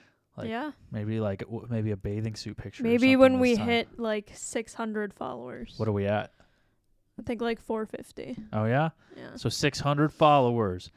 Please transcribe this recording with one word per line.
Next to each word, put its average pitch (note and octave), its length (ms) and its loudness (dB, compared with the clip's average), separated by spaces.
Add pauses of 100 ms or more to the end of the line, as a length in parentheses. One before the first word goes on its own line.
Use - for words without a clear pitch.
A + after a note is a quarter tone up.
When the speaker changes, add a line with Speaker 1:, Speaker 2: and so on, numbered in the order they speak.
(360)
Speaker 1:
Like, - 140 -8
Speaker 2:
Yeah. B3 220 -6 (200)
Speaker 1:
maybe, A2 300 -4
like, G2 200 -4
w-, A2+ 280 -10
maybe A2 220 -2
a G2+ 60 -2
bathing G#2 380 -6
suit G#2 220 -12
picture - 260 -12
or A3+ 40 2
Speaker 2:
Maybe B3 260 6
Speaker 1:
something C4 60 6
Speaker 2:
when C4 140 10
Speaker 1:
this B3+ 80 2
Speaker 2:
we B3 140 4
Speaker 1:
time. G#3+ 120 0
Speaker 2:
hit, A#3 320 -2
like, G#3+ 340 -4
six - 400 -8
hundred G#3+ 400 -6
followers. - 640 -12
Speaker 1:
What A2 100 -2
are G#2+ 60 0
we G2+ 140 0
at? G#2 260 -2 (880)
Speaker 2:
I - 20 -14
think, A#3+ 200 -6
like, A#3 200 -2
four A3 240 -4
fifty. - 500 -12 (160)
Speaker 1:
Oh, G#2+ 140 0
yeah? C#3 240 2 (260)
Speaker 2:
Yeah. B2 200 -18
Speaker 1:
So - 120 -6
six C#3+ 320 -2
hundred D3 320 2
followers, A#2+ 840 4